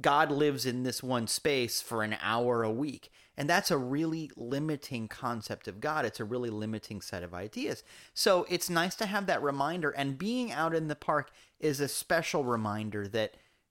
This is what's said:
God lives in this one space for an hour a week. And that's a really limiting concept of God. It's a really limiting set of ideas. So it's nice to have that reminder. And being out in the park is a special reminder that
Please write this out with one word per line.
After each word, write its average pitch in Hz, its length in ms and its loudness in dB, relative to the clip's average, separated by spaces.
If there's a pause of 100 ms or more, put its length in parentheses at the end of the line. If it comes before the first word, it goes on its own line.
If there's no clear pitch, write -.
God 147 300 6
lives 139 340 4
in 127 180 0
this 127 200 -2
one 123 240 0
space 131 540 0
for 113 220 -2
an 107 180 -2
hour 117 420 2
a 110 80 2
week. 131 400 -4 (240)
And 143 140 -2
that's 185 200 4
a 165 80 4
really 156 600 -2
limiting 135 720 -4
concept 117 580 -6
of 101 140 -10
God. 151 240 0
It's 107 160 -4
a 110 40 -4
really 120 240 -4
limiting 107 520 -6
set 92 200 -8
of 87 120 -10
ideas. 107 500 -8 (300)
So 185 340 4
it's 175 220 -2
nice 175 260 2
to 226 100 -2
have 196 200 -2
that 147 180 2
reminder. 147 460 0
And 139 280 -2
being 226 360 -2
out 160 200 0
in 160 140 0
the 147 80 -2
park 147 360 0 (280)
is 147 220 2
a 135 80 2
special 165 560 0
reminder 107 640 0
that 107 260 -2 (360)